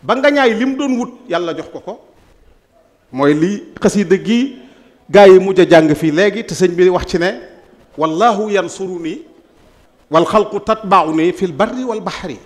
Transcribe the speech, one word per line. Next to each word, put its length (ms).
Ba 140
nga 140
ñaay 240
lim 220
doon 220
wut, 140
Yàlla 260
jox 180
ko 60
ko. 220
Mooy 220
li 280
xasida 360
gi 420
gaa 200
yi 100
mujj 220
a 80
jàng 260
fii 160
léegi, 340
te 100
sëñ 200
bi 140
wax 180
ci 120
ne: 200
"Wallahu 540
yansuruni 720
wal 160
khalqu 340
tatba'uni 720
fil 200
barri 320
wal 160
bahri. 460